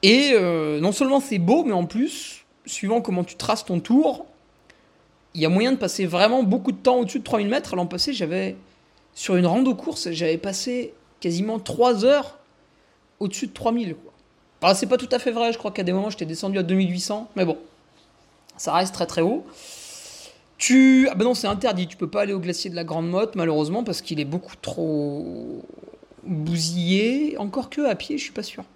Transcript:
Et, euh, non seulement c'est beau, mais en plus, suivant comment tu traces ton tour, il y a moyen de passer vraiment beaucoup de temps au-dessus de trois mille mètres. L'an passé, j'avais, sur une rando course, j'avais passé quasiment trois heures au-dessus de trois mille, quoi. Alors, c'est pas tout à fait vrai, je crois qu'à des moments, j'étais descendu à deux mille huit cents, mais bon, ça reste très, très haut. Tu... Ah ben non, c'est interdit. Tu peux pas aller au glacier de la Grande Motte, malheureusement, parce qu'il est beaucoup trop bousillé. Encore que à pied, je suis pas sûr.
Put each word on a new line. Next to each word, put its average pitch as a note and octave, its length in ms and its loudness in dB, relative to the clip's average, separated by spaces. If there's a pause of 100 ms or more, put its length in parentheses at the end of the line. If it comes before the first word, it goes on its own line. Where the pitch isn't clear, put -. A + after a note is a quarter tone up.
Et, C4 300 6
euh, E3 460 2
non F3+ 120 2
seulement C4+ 300 2
c'est A3+ 180 -2
beau, A#3+ 240 4
mais A#3 100 0
en F3 120 0
plus, - 600 -6 (220)
suivant A3+ 340 -2
comment F3+ 220 -2
tu - 120 -10
traces - 300 -2
ton F3 140 0
tour, C4+ 480 2 (1080)
il D#3+ 60 -2
y D#3 40 2
a D#3+ 40 4
moyen G#3+ 220 4
de C4+ 60 2
passer F#3+ 300 -2
vraiment G#3 340 4
beaucoup G#3+ 300 2
de F#3 60 -4
temps B3 200 4
au-dessus A#3+ 220 -2
de A3 40 -10
trois - 140 -2
mille G#3 120 0
mètres. B3+ 260 -2
L'an F3+ 100 0
passé, F3+ 280 -4
j'avais, F#3+ 420 -4 (580)
sur - 220 -2
une F3+ 100 4
rando A#3 300 4
course, - 340 -6
j'avais E3 300 0
passé A3+ 520 -6 (280)
quasiment G3 400 -2
trois G#3+ 440 2
heures C#4 360 2 (800)
au-dessus G3+ 260 -6
de - 80 -12
trois - 180 -2
mille, A3+ 220 -4
quoi. - 180 -18 (520)
Alors, F#3 120 6
c'est G3 120 -2
pas B3 100 2
tout B3 140 -4
à B3 80 0
fait B3 100 -2
vrai, A#3 240 0
je A3+ 60 -8
crois G#3 100 -8
qu'à G3 140 -6
des F3+ 100 -2
moments, G3 160 -2
j'étais G3+ 160 -8
descendu G3 320 -6
à F#3 60 0
deux F3 100 0
mille F#3+ 160 2
huit F3+ 100 -4
cents, A3 360 -6
mais F#3 100 2
bon, D#3 140 -2 (1000)
ça D3+ 160 -4
reste F#3 180 2
très, - 140 -4
très - 160 -4
haut. A3 240 0 (1120)
Tu... C4 500 8
Ah - 60 -4
ben G3 100 2
non, B3 80 4
c'est G#3+ 140 -2
interdit. G3 400 0
Tu - 100 -16
peux E3 120 -4
pas G#3 120 0
aller G3+ 120 0
au G3 60 -2
glacier F3 300 -6
de E3+ 60 -10
la E3+ 80 -6
Grande E3 260 -4
Motte, G#3 260 0
malheureusement, E3 480 0
parce - 180 -6
qu'il D3+ 180 -6
est D3 60 -2
beaucoup E3 360 -6
trop D3 1040 -6 (600)
bousillé. F3 1120 0
Encore G#3 320 -6
que D4 160 -2
à G#3 80 2
pied, D4 220 -8
je - 60 -6
suis - 100 -14
pas G#3+ 100 -8
sûr. - 220 -14 (100)